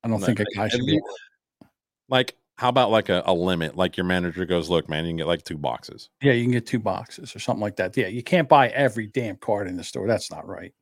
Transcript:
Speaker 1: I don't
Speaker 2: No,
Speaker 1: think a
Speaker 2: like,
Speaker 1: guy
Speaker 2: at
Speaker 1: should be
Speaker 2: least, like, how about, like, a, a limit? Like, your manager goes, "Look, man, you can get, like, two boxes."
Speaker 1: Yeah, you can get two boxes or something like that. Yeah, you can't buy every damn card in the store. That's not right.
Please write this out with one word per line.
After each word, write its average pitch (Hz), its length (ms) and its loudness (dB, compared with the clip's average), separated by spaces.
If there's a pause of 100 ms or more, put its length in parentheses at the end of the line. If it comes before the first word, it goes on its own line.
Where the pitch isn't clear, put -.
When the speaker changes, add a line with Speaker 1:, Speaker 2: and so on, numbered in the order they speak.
Speaker 1:
I 117 60 -4
don't 110 120 0
Speaker 2:
No, 98 60 0
Speaker 1:
think 110 140 2
a - 20 2
Speaker 2:
like, 101 140 -2
Speaker 1:
guy 101 80 -2
Speaker 2:
at 110 80 -2
Speaker 1:
should 123 140 0
be 147 80 6
Speaker 2:
least, 156 100 2 (1040)
like, 127 280 2 (200)
how 123 120 2
about, 123 220 4
like, 110 180 4
a, 90 180 4
a 92 60 4
limit? 85 440 0
Like, 90 200 0
your 90 80 -2
manager 90 400 0
goes, 82 240 0
"Look, 85 200 2
man, 78 160 -2
you 85 60 -4
can 82 80 -4
get, 78 100 -2
like, 85 160 -2
two 80 120 -8
boxes." - 540 -8 (100)
Speaker 1:
Yeah, 135 120 4
you 120 100 2
can 123 80 2
get 117 160 0
two 120 140 -2
boxes 104 540 -8
or - 40 -16
something 113 240 -4
like 104 140 -4
that. 92 200 -2
Yeah, 113 120 0
you 117 160 -8
can't 165 240 2
buy 139 200 8
every 117 380 0
damn 107 300 -6
card 101 320 -4
in 90 80 -6
the 82 80 -8
store. - 240 -6
That's - 240 -2
not 78 160 -14
right. 90 340 -14